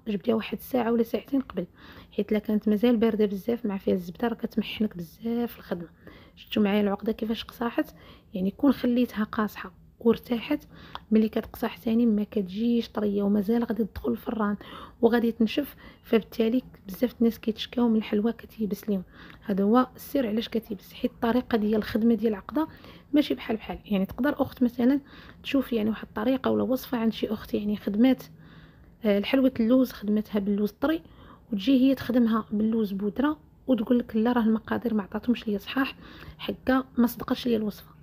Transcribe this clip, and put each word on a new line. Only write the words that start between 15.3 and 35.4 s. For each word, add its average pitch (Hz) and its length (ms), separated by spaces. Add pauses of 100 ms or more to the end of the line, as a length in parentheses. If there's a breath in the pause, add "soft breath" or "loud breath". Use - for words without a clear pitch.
تنشف، 233 440 (260 loud breath)
فبالتالي 226 600 (240)
بزاف 196 340
الناس 226 180
كيتشكاو 233 500
من 220 80
الحلوى 214 360
كتيبس - 560
ليهم. 196 140 (420 loud breath)
هذا 196 200
هو 240 220 (100)
السر 269 300
علاش 214 220
كتيبس، - 440
حيت - 180
الطريقه 240 480
ديال 208 160
الخدمه 226 400
ديال 220 180
العقده 254 360 (440 loud breath)
ماشي 285 220
بحال 240 220
بحال. - 280
يعني 190 220
تقدر 269 360
اخت - 200
مثلًا 247 380 (420 loud breath)
تشوف - 300
يعني 220 180
واحد - 160
الطريقه 240 440
ولا 214 120
وصفه 254 360
عند 226 140
شي - 140
اخت - 280
يعني 208 220
خدمات، 240 460 (840 loud breath)
آه، 202 140
الحلوة 254 420
اللوز 247 320
خدمتها 214 460
باللوز 202 320
طري، 320 320 (500 loud breath)
وتجي 240 280
هي 269 140
تخدمها 226 560
باللوز 220 420
بودرة 208 460 (280)
وتقول 240 320
لك: 226 180
"لا، 226 160
راه 240 100
المقادير 220 520
ما 208 80
عطاتهمش 220 460